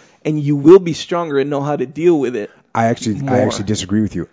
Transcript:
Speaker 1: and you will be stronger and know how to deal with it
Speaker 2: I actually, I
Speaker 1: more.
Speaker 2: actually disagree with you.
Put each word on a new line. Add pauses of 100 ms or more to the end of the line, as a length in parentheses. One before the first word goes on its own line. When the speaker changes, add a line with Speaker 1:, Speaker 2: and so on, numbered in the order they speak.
(240)
Speaker 1:
and
you
will
be
stronger
and
know
how
to
deal
with
it (240)
Speaker 2:
I
actually,
I
Speaker 1:
more.
Speaker 2:
actually
disagree
with
you.